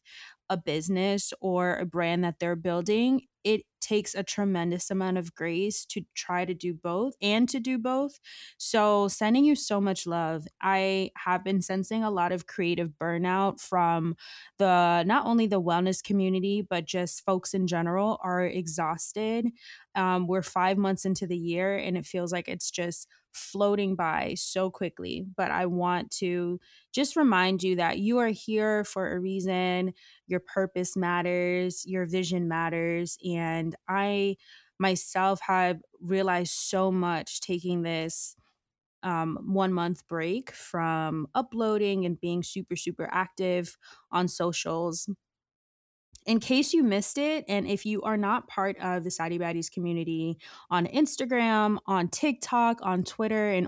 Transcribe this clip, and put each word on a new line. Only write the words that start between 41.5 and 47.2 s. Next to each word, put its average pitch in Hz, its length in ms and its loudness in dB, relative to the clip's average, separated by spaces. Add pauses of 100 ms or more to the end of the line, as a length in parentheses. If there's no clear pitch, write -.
and 175 140 -2
being 175 240 -2
super, 185 320 -8
super 170 360 -6
active 180 680 -2 (320)
on 180 160 2
socials. 170 840 -2 (1160)
In 226 140 2
case 262 340 2
you 320 100 6
missed 202 340 2
it, 302 320 0